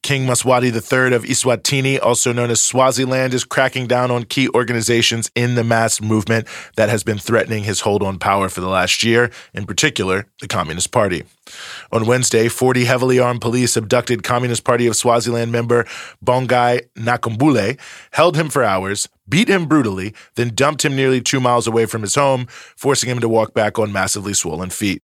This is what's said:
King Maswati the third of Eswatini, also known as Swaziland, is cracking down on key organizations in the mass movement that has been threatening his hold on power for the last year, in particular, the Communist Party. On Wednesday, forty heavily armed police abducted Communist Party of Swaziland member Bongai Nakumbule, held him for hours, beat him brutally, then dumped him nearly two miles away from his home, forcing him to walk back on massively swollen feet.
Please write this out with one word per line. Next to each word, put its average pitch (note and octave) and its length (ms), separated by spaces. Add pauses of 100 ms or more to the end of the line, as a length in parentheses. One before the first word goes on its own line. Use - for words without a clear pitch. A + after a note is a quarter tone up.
King C3 240
Maswati B2+ 440
the A2+ 100
third B2+ 320
of A#2 100
Eswatini, C3 760
also A#2 320
known A#2+ 200
as A2 100
Swaziland, C3 720
is B2 100
cracking B2+ 440
down B2 240
on A#2+ 120
key C3 260
organizations A#2 840
in A#2+ 220
the A#2 80
mass A2+ 360
movement A2 480 (280)
that G#2+ 140
has G#2+ 140
been A2 140
threatening G#2+ 460
his G2+ 160
hold G2+ 240
on F#2+ 160
power G2 280
for F#2 140
the F#2 80
last F#2 340
year, A#2 280 (240)
in G#2 100
particular, G2 600 (140)
the - 60
Communist F2 440
Party. G2 320 (680)
On A2+ 140
Wednesday, A#2 440
forty B2+ 360
heavily B2+ 320
armed B2 240
police A#2+ 340
abducted A#2 460
Communist B2 420
Party A#2+ 220
of A2+ 100
Swaziland A#2 560
member A#2 360 (360)
Bongai B2 580 (140)
Nakumbule, A#2 840 (320)
held D#3+ 260
him D#3+ 120
for C3+ 140
hours, G2 460 (180)
beat D#3 200
him F#3 180
brutally, G#2+ 480 (220)
then A#2+ 180
dumped C#3+ 320
him C#3+ 100
nearly C3 240
two C3+ 200
miles B2 260
away A2+ 220
from A2 160
his G2 100
home, C3+ 320 (320)
forcing C3 320
him B2 120
to A#2 60
walk A2 280
back G#2+ 240
on G#2+ 120
massively F#2+ 440
swollen F2 340
feet. F#2+ 320 (100)